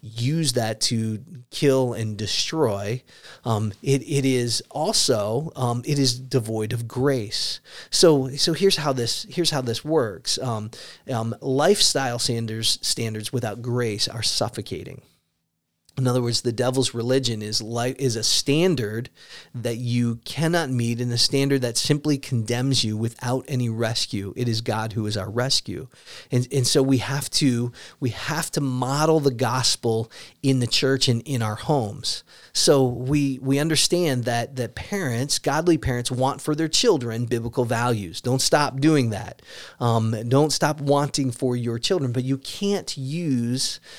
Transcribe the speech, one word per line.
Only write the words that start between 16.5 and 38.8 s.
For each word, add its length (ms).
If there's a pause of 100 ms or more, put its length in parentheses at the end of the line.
devil's 420
religion 480
is 200
li-, 360
is 200
a 60
standard 840 (440)
that 240
you 480
cannot 440
meet, 300
and 140
a 40
standard 440
that 160
simply 400
condemns 680
you 140
without 500
any 220
rescue. 680
It 140
is 100
God 320
who 140
is 100
our 140
rescue. 580 (460)
And, 180
and 160
so 160
we 140
have 320
to, 420 (300)
we 80
have 420
to 80
model 640
the 100
gospel 800 (320)
in 160
the 80
church 400
and 140
in 200
our 140
homes. 680 (260)
So 360
we, 540
we 180
understand 680
that, 320
that 180
parents, 640
godly 380
parents, 340
want 300
for 140
their 140
children 560
biblical 380
values. 560
Don't 220
stop 400